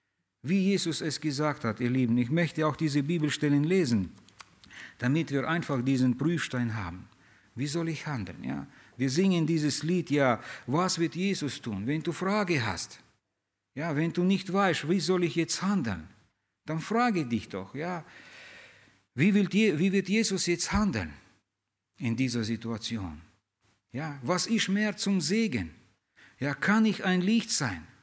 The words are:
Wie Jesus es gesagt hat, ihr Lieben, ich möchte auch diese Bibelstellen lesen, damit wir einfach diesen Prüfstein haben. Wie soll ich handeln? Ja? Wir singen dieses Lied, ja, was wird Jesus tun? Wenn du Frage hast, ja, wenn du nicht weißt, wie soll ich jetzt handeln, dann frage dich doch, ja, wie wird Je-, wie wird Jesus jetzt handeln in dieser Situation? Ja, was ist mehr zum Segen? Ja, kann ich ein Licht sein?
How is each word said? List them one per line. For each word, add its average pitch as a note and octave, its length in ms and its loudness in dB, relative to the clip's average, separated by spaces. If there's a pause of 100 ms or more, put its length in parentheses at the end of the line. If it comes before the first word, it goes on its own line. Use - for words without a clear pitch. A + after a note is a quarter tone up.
(440)
Wie F#3 160 2
Jesus F#3 420 2
es D#3 200 -4
gesagt D3 420 -2
hat, A2 160 -2
ihr B2 100 0
Lieben, B2 280 2
ich B2 140 0
möchte D#3 340 0
auch D3 100 2
diese D3 280 0
Bibelstellen D3 600 2
lesen, C#3 480 2 (840)
damit C#3 340 0
wir C#3 160 -2
einfach C3+ 360 -2
diesen B2+ 340 2
Prüfstein B2+ 580 -2
haben. F#2 320 -8 (460)
Wie C3+ 140 -4
soll E3 220 -4
ich D#3+ 180 -8
handeln? G#2 360 -6
Ja? C#3+ 220 -6 (320)
Wir C3 120 0
singen E3+ 360 4
dieses D3+ 380 0
Lied, E3+ 260 0
ja, C3+ 320 4 (240)
was F3 320 0
wird E3 180 -2
Jesus F3+ 460 -2
tun? G#2 240 -4
Wenn D3+ 160 -2
du E3 100 -4
Frage F3+ 540 0
hast, - 340 -6 (760)
ja, D3+ 200 -4
wenn D#3+ 180 0
du F3+ 100 0
nicht F#3+ 280 2
weißt, F#3 380 2
wie F#3+ 100 4
soll F3+ 240 2
ich E3+ 120 -2
jetzt E3 260 0
handeln, A#2 460 -2 (580)
dann D#3+ 140 -4
frage G#3 460 0
dich A#2 240 -2
doch, F#2+ 260 -10
ja, E3+ 280 -8 (1120)
wie F#3 200 4
wird G3+ 200 4
Je-, G3 240 4
wie F#3 140 2
wird F#3+ 180 0
Jesus G#3 380 0
jetzt F3 240 -2
handeln B2+ 420 0 (840)
in A#2 180 -2
dieser A#2+ 280 -2
Situation? G#2+ 800 -6 (680)
Ja, C#3+ 320 -8
was F3 240 0
ist A3 220 0
mehr G#3 280 0
zum G3 240 0
Segen? D3 500 0 (680)
Ja, C#3+ 160 -2
kann A3 300 4
ich G#3 180 2
ein F#3 180 4
Licht A3 300 2
sein? F2+ 340 0 (180)